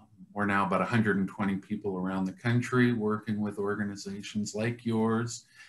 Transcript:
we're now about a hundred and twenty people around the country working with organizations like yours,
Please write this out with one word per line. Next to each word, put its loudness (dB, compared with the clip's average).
we're 0
now 4
about 2
a 2
hundred 4
and 2
twenty -2
people -4
around -2
the -2
country 2
working -2
with -4
organizations -4
like -2
yours, 0